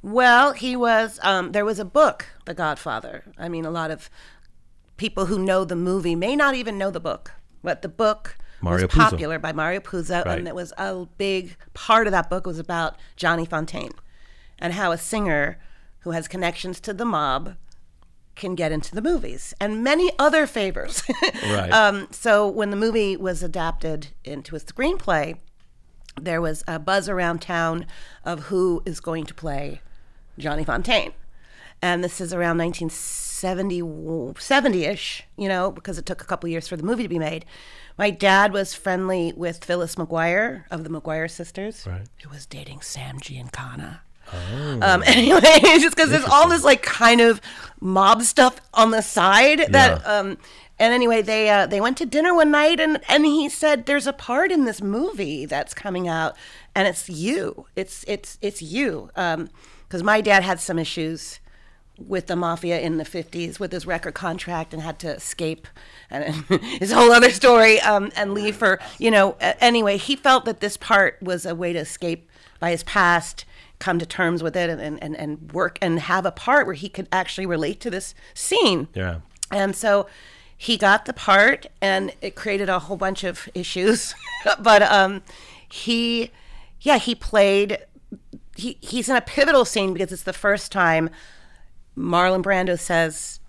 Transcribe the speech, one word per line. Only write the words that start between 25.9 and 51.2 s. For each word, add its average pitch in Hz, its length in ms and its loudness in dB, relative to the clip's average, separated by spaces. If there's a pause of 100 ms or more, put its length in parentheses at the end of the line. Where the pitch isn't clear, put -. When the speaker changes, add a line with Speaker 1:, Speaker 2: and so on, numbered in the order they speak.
Speaker 1:
there 165 220 -4
was 156 260 -4
a 160 120 -8
buzz 185 300 -2
around 170 320 -2
town 165 440 -4 (400)
of 156 200 -8
who 185 400 0
is 175 140 -8
going 165 260 -6
to - 100 -16
play 143 460 -8 (560)
Johnny 151 260 -4
Fontaine. 143 500 -2 (680)
And 175 220 -2
this 175 160 -8
is 180 140 -8
around 170 240 -2
nineteen 170 320 -4
seventy, 185 920 -6 (580)
seventy-ish, 196 840 0 (140)
you 196 100 -6
know, 190 240 -2
because - 260 -12
it - 80 -10
took 185 160 -8
a - 40 -16
couple 170 240 -6
years 165 180 -6
for 180 80 -8
the 156 80 -8
movie 233 200 -2
to 185 60 -8
be 165 100 -4
made. 160 260 -6 (520)
My 208 120 2
dad 196 440 4
was 196 200 -4
friendly 185 600 -2
with 165 280 -8
Phyllis 175 320 -4
McGuire 175 760 -2
of 160 140 -10
the 160 60 -12
McGuire 160 400 -6
Sisters, 190 580 -12
Speaker 2:
Right. 95 200 -10 (160)
Speaker 1:
who 143 60 -20
was 139 160 -18
dating 139 360 -16
Sam 131 380 -12
Giancana. 127 800 -14 (320)
Speaker 2:
Oh. 117 500 -6
Speaker 1:
Um, 190 220 4
<laughs> - 20 0
anyway, 247 340 6 (400)
just 320 160 4
'cause 320 140 4
there's 302 160 2
all 285 180 8
Speaker 2:
Interesting. 339 60 6
Speaker 1:
this, 339 140 2
like, 277 200 6
kind 233 380 4
of 233 200 4 (380)
mob 196 440 4
stuff 254 360 4 (140)
on 226 180 6
the 220 100 0
side 233 720 4
that, 254 300 6
Speaker 2:
Yeah. 208 180 0
Speaker 1:
um, 196 180 -4 (420)
and 233 140 4
anyway, 233 300 4